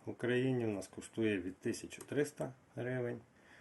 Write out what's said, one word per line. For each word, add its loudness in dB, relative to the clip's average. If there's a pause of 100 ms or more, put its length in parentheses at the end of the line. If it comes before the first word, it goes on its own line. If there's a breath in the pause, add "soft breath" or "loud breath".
в -8
Україні 2
у 2
нас -2
коштує 0
від -4
тисячі -4
триста -2 (220)
гривень -2 (400 loud breath)